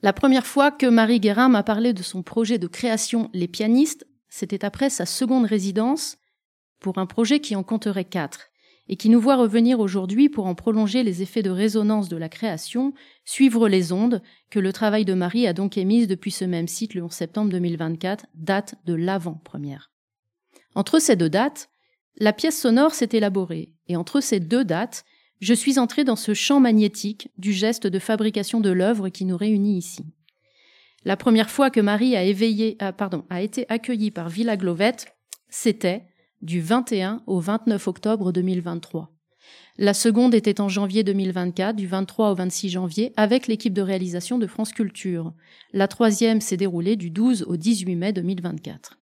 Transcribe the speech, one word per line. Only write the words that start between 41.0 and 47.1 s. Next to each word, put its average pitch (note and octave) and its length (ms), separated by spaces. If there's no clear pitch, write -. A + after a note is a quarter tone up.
deux G3 100
mille F#3+ 200
vingt-quatre, F3+ 420
du G3 140
vingt-trois G3 420
au F#3+ 60
vingt-six F#3 320
janvier, F3+ 480
avec A3+ 320
l'équipe G#3+ 260
de G3+ 80
réalisation F#3 560
de A3 80
France G#3+ 260
Culture. F3 600
La G3 160
troisième A3+ 520
s'est G#3 160
déroulée F3 380
du F3 160